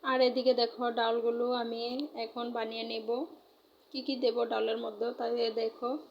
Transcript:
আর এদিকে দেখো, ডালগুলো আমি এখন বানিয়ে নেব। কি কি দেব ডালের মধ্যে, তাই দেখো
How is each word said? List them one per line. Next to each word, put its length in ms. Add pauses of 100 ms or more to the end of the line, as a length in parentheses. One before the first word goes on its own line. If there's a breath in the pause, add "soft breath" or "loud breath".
আর 200
এদিকে 320
দেখো, 380
ডালগুলো 600
আমি 640
এখন 360
বানিয়ে 320
নেব। 420 (680)
কি 100
কি 140
দেব 300
ডালের 320
মধ্যে, 400
তাই 340
দেখো 460 (140)